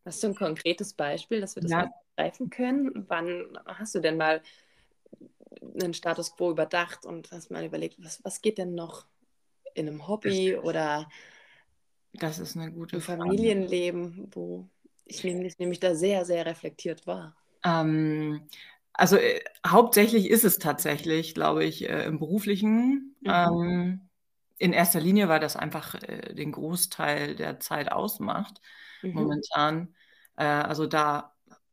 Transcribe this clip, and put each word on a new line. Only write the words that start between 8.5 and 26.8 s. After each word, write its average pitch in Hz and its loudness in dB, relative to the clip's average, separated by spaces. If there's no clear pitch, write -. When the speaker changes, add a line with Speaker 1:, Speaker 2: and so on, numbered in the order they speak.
Speaker 1:
denn 180 -4
noch 170 -10
in 156 -4
einem 151 -10
Hobby 190 0
Speaker 2:
Das - -6
Speaker 1:
oder 156 -2
Speaker 2:
Das 160 -6
ist 175 -10
eine 160 -8
gute 170 -8
Speaker 1:
im - -
Speaker 2:
Frage. - -
Speaker 1:
Familienleben, 180 0
wo 180 -10
ich - -12
nehme 180 -2
dich 180 -8
nämlich 175 -4
da 180 2
sehr, 185 2
sehr 170 -2
reflektiert 160 -8
wahr. 170 -8
Speaker 2:
Ähm, 156 0
also, 185 6
äh, - 4
hauptsächlich 214 8
ist 226 8
es 185 4
tatsächlich, 160 0
glaube 156 2
ich, 156 -2
äh, - 0
im 156 -2
Beruflichen. 214 2
Speaker 1:
Mhm. 175 4
Speaker 2:
Ähm, 180 -2
in 180 4
erster 170 2
Linie, 190 4
weil 156 4
das 151 -4
einfach, - -8
äh, - -12
den 151 -6
Großteil 147 -2